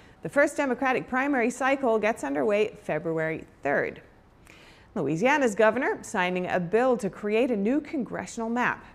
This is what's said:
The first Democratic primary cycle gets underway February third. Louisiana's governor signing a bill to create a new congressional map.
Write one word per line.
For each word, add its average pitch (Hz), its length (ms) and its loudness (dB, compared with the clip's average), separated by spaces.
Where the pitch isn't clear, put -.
The 165 60 -6
first 285 280 2
Democratic 262 500 0
primary 254 420 2
cycle 262 480 0
gets 220 280 0
underway 233 560 0
February 160 640 -2
third. - 380 0
Louisiana's 214 600 2
governor 233 460 2
signing 180 460 -2
a 180 120 0
bill 220 380 2
to 196 120 -4
create 214 400 0
a 247 60 0
new 220 240 2
congressional 226 680 -6
map. 233 340 -2